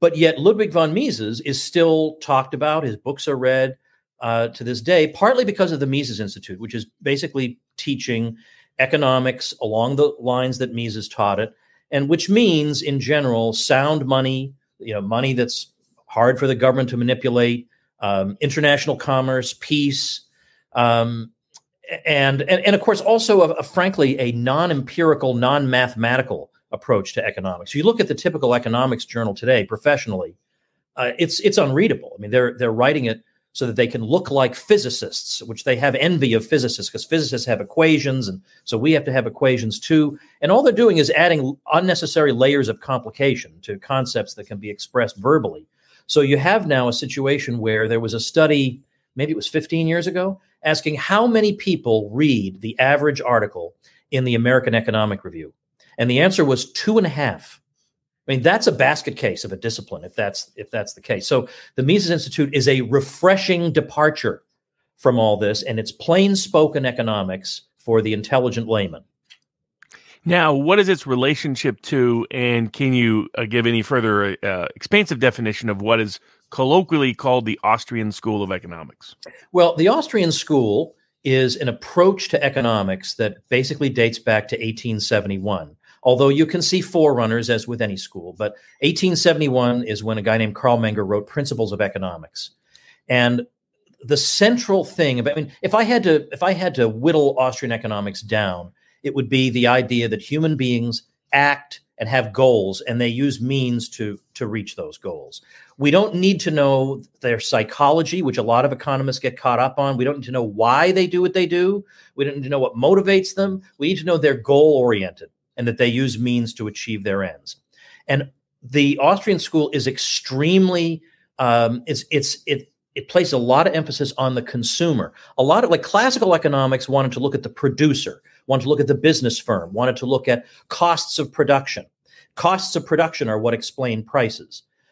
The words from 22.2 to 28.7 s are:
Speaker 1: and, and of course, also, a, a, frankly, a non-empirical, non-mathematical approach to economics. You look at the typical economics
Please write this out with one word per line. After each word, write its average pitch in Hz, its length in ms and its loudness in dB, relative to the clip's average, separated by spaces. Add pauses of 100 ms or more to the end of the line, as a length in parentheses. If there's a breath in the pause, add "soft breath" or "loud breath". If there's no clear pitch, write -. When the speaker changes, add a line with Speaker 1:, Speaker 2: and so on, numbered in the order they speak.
Speaker 1:
and, 185 240 0
and 202 80 6
of 196 60 2
course, 202 200 0
also, 220 420 4
a, 160 80 4
a, 147 120 -6
frankly, 175 560 0
a 123 140 -2
non-empirical, 143 1000 0
non-mathematical 123 1160 0 (220)
approach 101 400 -2
to 120 100 -4
economics. 95 520 -8
You 143 80 -2
look 226 180 4
at - 80 -2
the 147 60 -4
typical 135 400 0
economics 120 500 -2